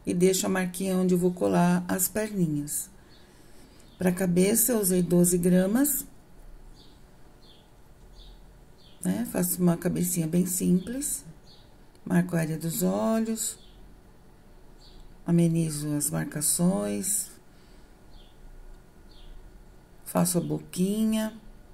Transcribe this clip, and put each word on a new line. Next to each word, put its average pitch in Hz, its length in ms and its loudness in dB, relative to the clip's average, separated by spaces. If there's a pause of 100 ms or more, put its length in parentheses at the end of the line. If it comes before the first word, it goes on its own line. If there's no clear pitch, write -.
e 190 80 -2
deixo 185 320 2
a 202 40 -2
marquinha 185 480 -2
onde 185 180 4
eu 180 40 4
vou 180 140 2
colar 180 540 2
as 190 220 -2
perninhas. 175 840 -2 (1040)
Pra 180 140 0
cabeça, 185 640 2
eu 220 80 2
usei 180 240 2
doze 175 340 4
gramas, 185 680 2 (3000)
né? 202 260 0
Faço 180 320 -2
uma 175 140 4
cabecinha 170 500 -2
bem 175 200 2
simples. 190 800 -2 (800)
Marco 175 320 2
a 165 60 0
área 160 180 -4
dos 165 240 -4
olhos, 220 760 -2 (1700)
amenizo 165 680 0
as 147 160 -2
marcações, 180 1200 -2 (2750)
faço 175 320 0
a - 20 2
boquinha 214 1000 -2 (360)